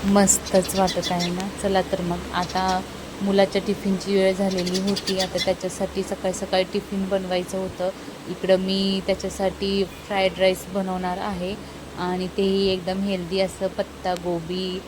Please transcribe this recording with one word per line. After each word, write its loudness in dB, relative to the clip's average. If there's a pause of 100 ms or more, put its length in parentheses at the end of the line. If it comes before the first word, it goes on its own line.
मस्तच 4
वाटत 2
आहे 0
ना. -2 (140)
चला 2
तर -2
मग 0 (160)
आता 0 (420)
मुलाच्या 4
टिफिनची 0
वेळ 6
झालेली 0
होती. -2
आता -2
त्याच्यासाठी -2
सकाळी -2
सकाळी 0
टिफिन -2
बनवायचं -2
होतं. -2 (380)
इकडं 4
मी 2
त्याच्यासाठी 0
फ्राईड 0
राईस 4
बनवणार -2
आहे -4 (440)
आणि -2
तेही 4
एकदम 0
हेल्दी -2
असं 0
पत्ता -2
गोबी -4